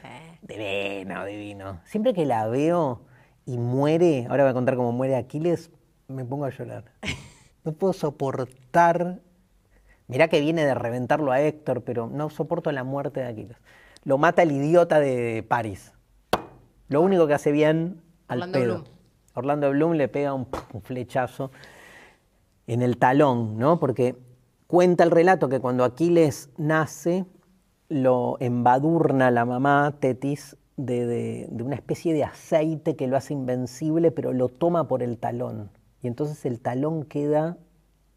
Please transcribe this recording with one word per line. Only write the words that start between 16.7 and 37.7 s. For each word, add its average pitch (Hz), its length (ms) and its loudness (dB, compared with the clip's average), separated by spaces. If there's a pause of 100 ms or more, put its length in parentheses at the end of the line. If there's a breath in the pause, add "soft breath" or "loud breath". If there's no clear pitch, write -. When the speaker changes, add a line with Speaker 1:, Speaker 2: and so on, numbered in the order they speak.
Speaker 2:
Lo 143 120 2
único 180 260 4
que 143 80 2
hace 147 160 0
bien 160 500 2 (280)
al 127 100 -4
Speaker 1:
Orlando - 220 -4
Speaker 2:
pedo. 120 140 0
Speaker 1:
Bloom. 82 100 -10 (500)
Speaker 2:
Orlando 143 360 -2
Bloom 156 240 2
le 143 120 0
pega 143 260 -2
un, 131 140 -6 (260)
un 113 100 -12
flechazo 127 680 -6 (1160 loud breath)
en 120 140 0
el 123 160 0
talón, 127 600 2
¿no? 156 220 2
Porque 127 340 0 (540)
cuenta 180 340 6
el 170 80 6
relato 165 380 4
que 131 100 0
cuando 123 240 0
Aquiles 160 720 2
nace, 160 720 -2 (600)
lo 127 500 0
embadurna 131 960 2
la 120 120 2
mamá, 143 540 2
Tetis, 139 580 -4 (200)
de, 123 280 -4
de, 117 460 -4
de 117 140 -8
una 139 100 -6
especie 160 400 -4
de 143 80 2
aceite 156 720 -2
que 131 140 -4
lo 131 80 2
hace 131 160 -4
invencible, 139 800 0
pero 143 200 -4
lo 127 160 0
toma 170 380 0
por 127 160 -2
el 120 160 -6
talón. 117 520 -8 (320)
Y 123 60 -4
entonces 147 360 -6
el 123 160 -6
talón 143 420 -4
queda, 151 540 -2 (600)